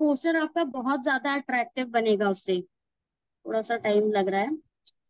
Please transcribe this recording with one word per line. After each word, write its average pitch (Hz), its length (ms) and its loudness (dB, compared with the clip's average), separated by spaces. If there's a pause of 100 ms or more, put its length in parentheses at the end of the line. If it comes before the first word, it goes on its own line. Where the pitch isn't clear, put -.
पोस्टर 302 360 2
आपका 320 300 0
बहुत 262 380 -2
ज्यादा 277 300 0
अट्रैक्टिव 254 540 -4
बनेगा 220 420 2
उससे। 190 300 -2
थोड़ा - 1000 -10
सा 233 160 -2
टाइम 214 340 2
लग 196 160 2
रहा 196 120 0
है, 233 100 -2 (600)